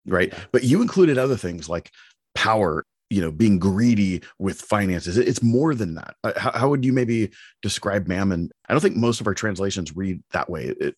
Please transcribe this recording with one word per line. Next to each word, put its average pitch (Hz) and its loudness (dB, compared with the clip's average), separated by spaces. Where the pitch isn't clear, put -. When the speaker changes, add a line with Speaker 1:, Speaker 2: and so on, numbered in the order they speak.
Speaker 1:
right? - 0
Speaker 2:
Yeah. - -16
Speaker 1:
But 123 2
you 143 4
included 175 4
other 131 0
things 85 -8
like 85 -8
power, 101 0
you 98 0
know, 80 -4
being 101 4
greedy 98 2
with 92 -6
finances. 92 -2
It, 120 4
it's 123 0
more 131 2
than 90 -4
that. - -14
Uh, 113 -2
how, 123 -2
how 127 2
would 135 2
you 127 2
maybe 117 0
describe 101 -2
mammon? 90 0
I - 2
don't 151 4
think 196 2
most 117 2
of 107 -4
our 98 0
translations 95 -4
read 92 -4
that - -4
way. 76 -6
It, - -6
it 73 -4